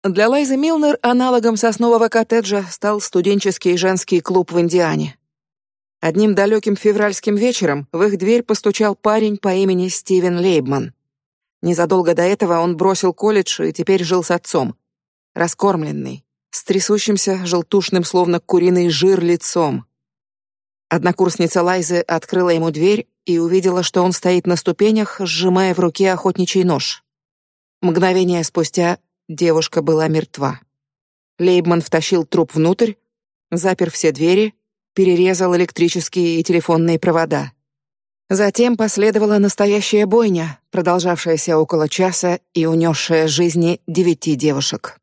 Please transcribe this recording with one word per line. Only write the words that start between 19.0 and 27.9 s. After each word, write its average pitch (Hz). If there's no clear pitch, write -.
лицом. 170
Однокурсница 180
Лайзы 180
открыла 175
ему 165
дверь 190
и 175
увидела, 180
что -
он 180
стоит 180
на 180
ступенях, 208
сжимая 185
в 185
руке 185
охотничий 180
нож. -
Мгновение 180